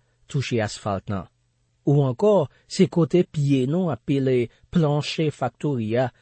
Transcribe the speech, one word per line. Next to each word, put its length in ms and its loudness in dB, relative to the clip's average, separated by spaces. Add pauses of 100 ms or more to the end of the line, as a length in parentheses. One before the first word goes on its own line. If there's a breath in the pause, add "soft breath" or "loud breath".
(320)
touche 320 -2
asfalt 480 -6
nan. 160 -6 (600)
Ou 180 2
ankò, 420 2 (220 soft breath)
se 180 2
kote 400 2
pye 400 0
nou 240 -2
ap 160 -8
pile 400 0 (240 soft breath)
planche 640 0
faktori 640 -4
a 80 0 (140 soft breath)